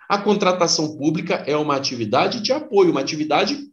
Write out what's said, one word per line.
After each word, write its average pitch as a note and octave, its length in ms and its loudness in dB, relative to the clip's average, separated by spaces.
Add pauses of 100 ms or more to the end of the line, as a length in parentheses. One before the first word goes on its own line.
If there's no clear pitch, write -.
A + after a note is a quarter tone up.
a G3 100 0
contratação F3+ 800 0
pública E3 500 -2
é D3 120 0
uma D3+ 180 0
atividade C3 640 0
de A#3 140 -2
apoio, G3 380 4
uma C#3 100 0
atividade D#3+ 580 -2 (140)